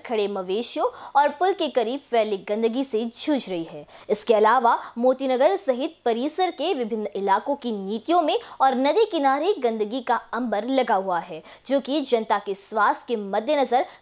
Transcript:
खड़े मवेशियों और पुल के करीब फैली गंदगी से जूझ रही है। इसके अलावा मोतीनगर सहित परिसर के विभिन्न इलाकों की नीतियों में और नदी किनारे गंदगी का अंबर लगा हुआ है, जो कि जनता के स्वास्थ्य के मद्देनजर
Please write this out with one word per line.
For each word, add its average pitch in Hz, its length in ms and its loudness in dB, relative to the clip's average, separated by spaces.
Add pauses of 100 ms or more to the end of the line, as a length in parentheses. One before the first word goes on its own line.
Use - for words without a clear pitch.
खड़े 214 220 0
मवेशियों 202 600 -2 (280)
और 294 120 6 (100)
पुल 370 140 4
के 339 160 0
करीब 247 320 -2 (100)
फैली 214 260 2 (120)
गंदगी 226 360 0
से 226 220 -2
जूझ 247 440 0
रही 170 140 -4
है। 151 220 -14 (240)
इसके 214 240 2
अलावा 233 420 4 (220)
मोतीनगर 262 580 2
सहित 277 480 -4
परिसर 294 480 0
के 320 220 -2
विभिन्न 220 320 -4 (100)
इलाकों 196 400 0
की 240 180 -6
नीतियों 226 480 0
में 330 160 0 (220)
और 269 180 4
नदी 302 340 4
किनारे 285 460 0
गंदगी 226 420 -2
का 233 160 0 (180)
अंबर 220 360 -4
लगा 254 260 2
हुआ 190 240 -2
है, 165 220 -10 (240)
जो 269 140 2
कि 277 220 -2
जनता 220 360 2
के 202 160 -6
स्वास्थ्य 220 540 0
के 240 80 -2
मद्देनजर 233 680 0 (180)